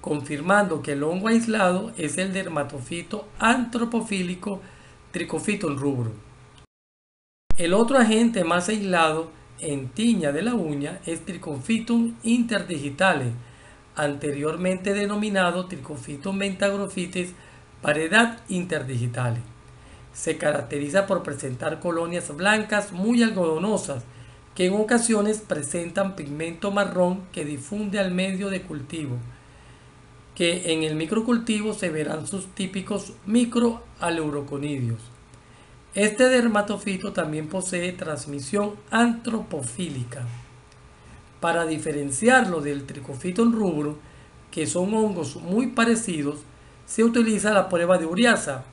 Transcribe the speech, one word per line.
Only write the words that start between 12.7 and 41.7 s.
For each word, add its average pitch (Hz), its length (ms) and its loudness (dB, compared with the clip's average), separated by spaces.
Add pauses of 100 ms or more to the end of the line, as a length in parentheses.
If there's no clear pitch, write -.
anteriormente 156 960 -2
denominado 202 720 0
Trichophyton 147 720 -8
mentagrophytes 190 960 -2 (480)
variedad 165 560 2 (100)
interdigitale. 127 920 -2 (760)
Se 156 240 -4
caracteriza 147 720 0
por 175 160 0
presentar 147 560 -6
colonias 170 560 -4
blancas 208 560 0
muy 226 320 2
algodonosas, 175 800 0 (500)
que 180 140 2
en 196 80 2
ocasiones 214 680 2
presentan 175 720 -4
pigmento 160 560 -6
marrón 185 600 2
que 160 120 -6
difunde 196 540 -4
al 190 140 0
medio 190 380 -2
de 185 120 -4
cultivo, 143 560 -6 (1160)
que 170 360 0
en 160 120 2
el 156 120 -2
microcultivo 214 800 0
se 185 160 -2
verán 151 380 -4
sus 190 260 -6
típicos 196 600 -6 (120)
microaleuroconidios. 151 1700 0 (960)
Este 214 340 4
dermatofito 208 840 2
también 156 340 -2
posee 180 460 -4
transmisión 156 840 -4 (160)
antropofílica. 175 1400 -2 (1120)
Para 165 280 0
diferenciarlo 160 920 2